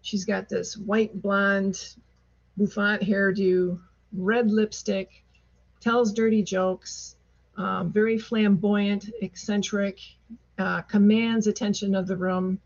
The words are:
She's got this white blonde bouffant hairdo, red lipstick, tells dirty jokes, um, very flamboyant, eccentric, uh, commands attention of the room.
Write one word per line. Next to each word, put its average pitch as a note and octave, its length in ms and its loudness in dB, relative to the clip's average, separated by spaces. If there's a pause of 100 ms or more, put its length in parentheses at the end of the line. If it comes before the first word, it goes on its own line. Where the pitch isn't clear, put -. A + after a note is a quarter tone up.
She's F#3+ 220 -6
got G3 240 -4
this F3+ 280 -6
white G#3 460 -2
blonde G3 720 0 (640)
bouffant G3+ 440 0
hairdo, F#3+ 760 2 (340)
red G#3+ 380 2
lipstick, G#3 720 -2 (560)
tells A#3 320 2
dirty A3 300 2
jokes, - 720 -4 (400)
um, F#3+ 360 -2
very A3 260 2
flamboyant, G3+ 920 2 (120)
eccentric, G3+ 760 -4 (580)
uh, F3+ 240 -4
commands A3 640 4
attention G3+ 480 -2
of F#3 120 -2
the F#3+ 100 -2
room. F#3 500 -2